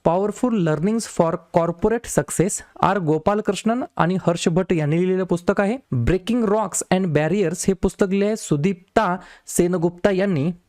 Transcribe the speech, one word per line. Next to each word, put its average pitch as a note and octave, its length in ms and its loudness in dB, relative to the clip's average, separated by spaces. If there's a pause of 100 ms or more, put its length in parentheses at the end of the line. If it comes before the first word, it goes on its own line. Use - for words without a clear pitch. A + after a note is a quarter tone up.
Powerful G#3 580 0
Learnings E3+ 380 0 (180)
for E3 120 2 (240)
Corporate F3 640 0
Success, D#3+ 320 0 (320)
आर G3 160 2
गोपालकृष्णन G3+ 880 0 (120)
आणि F3 200 2 (100)
हर्ष E3+ 220 0
भट F#3 240 0
यांनी D#3 240 0
लिहिलेलं F#3 280 0
पुस्तक F3+ 360 0
आहे. G#3 180 -2 (160)
Breaking F3+ 500 0
Rocks G#3 380 -2 (100)
and F#3+ 120 2
Barriers D#3+ 640 0
हे F#3+ 40 4
पुस्तक G3+ 360 -2
लिहिले G3 180 0
आहे G#3+ 100 -2
सुदीप्ता F3+ 800 0 (300)
सेनगुप्ता F3 640 0
यांनी. F#3 400 0 (180)